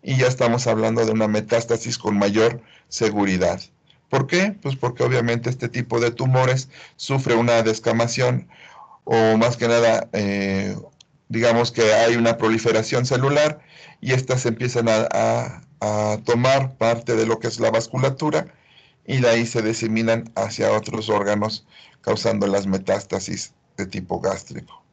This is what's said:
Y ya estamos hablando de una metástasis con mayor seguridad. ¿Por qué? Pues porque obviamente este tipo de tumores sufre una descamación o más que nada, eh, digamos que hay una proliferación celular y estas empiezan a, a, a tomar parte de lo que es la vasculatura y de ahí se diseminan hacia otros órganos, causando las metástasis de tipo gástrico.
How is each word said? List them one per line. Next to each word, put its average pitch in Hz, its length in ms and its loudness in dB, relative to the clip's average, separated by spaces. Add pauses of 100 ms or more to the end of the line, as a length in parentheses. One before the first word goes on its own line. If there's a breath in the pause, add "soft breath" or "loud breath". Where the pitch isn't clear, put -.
Y 135 140 -4
ya 127 120 2
estamos 123 400 0
hablando 110 380 0
de 107 60 0
una 110 160 0
metástasis 113 720 -2
con 107 200 -2
mayor 110 440 2 (260 soft breath)
seguridad. 95 720 0 (500 soft breath)
¿Por 131 160 0
qué? 190 360 0
Pues 135 160 -6
porque 123 260 -2
obviamente 120 460 0
este 127 180 -6
tipo 123 320 -4
de 120 120 0
tumores 127 580 0 (260 loud breath)
sufre 131 400 -2
una 117 260 4
descamación 117 880 0 (560 loud breath)
o 110 320 4
más 120 220 2
que 120 100 0
nada, 117 460 4
eh, 98 640 -2 (500)
digamos 117 460 2
que 110 200 4
hay 117 220 4
una 117 220 2
proliferación 113 680 0
celular 143 540 0 (400 loud breath)
y 127 140 -2
estas 127 320 0
empiezan 117 420 -2
a, 110 240 2
a, 113 500 -2 (200)
a 107 420 -2
tomar 131 540 2
parte 117 400 0
de 113 80 2
lo 113 140 -2
que 120 80 -6
es 110 120 -6
la 113 100 2
vasculatura 131 840 -2 (520 soft breath)
y 131 140 -2
de 123 100 4
ahí 117 160 2
se 113 160 -4
diseminan 113 720 -2
hacia 107 360 -2
otros 107 380 -4
órganos, 104 580 -2 (340 loud breath)
causando 107 460 0
las 98 180 0
metástasis 95 880 -4 (240)
de 98 80 -6
tipo 92 340 -8
gástrico. - 720 -8